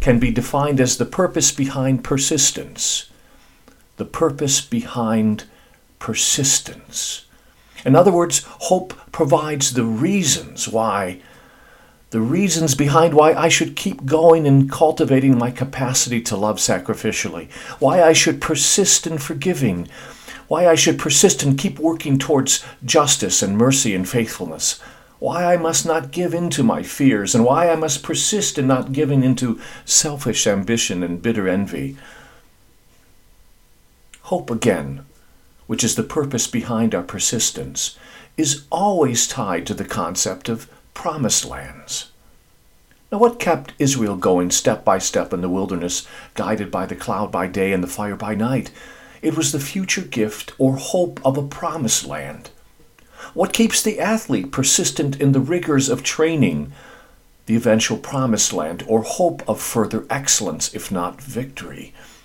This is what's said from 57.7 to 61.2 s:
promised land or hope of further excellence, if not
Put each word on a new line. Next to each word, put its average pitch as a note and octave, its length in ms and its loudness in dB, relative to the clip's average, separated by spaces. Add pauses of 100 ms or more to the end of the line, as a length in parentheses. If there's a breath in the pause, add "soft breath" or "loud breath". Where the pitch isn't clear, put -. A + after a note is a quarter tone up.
promised C3 560 -2
land E2 340 -6
or A2+ 160 2
hope D#3+ 460 -2
of - 140 -2
further A2 480 -2
excellence, A2+ 640 -4
if - 180 -10
not F2 300 -4